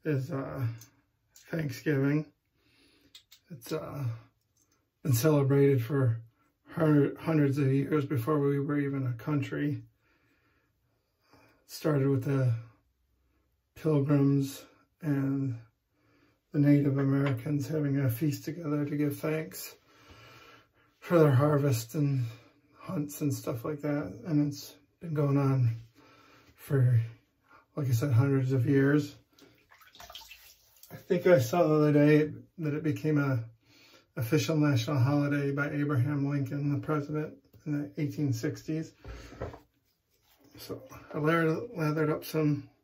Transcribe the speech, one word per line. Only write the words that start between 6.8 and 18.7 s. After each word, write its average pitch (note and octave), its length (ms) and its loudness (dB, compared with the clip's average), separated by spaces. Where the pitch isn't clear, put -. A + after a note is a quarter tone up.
hundreds D3 400 0
of C3+ 140 2
years C#3 340 0
before D3+ 320 -2
we C#3+ 220 0
were D3 180 -2
even C#3 300 -2
a B2 60 -4
country. D3 680 -4
It - 80 -20
started D3 400 0
with C#3 160 2
the C3+ 320 2
Pilgrims C#3 920 2
and C3+ 580 -2
the D3+ 80 0
Native C#3+ 380 4
Americans C#3 680 0
having D3 320 -2
a C3+ 100 0
feast C#3+ 360 -2
together D3+ 400 -4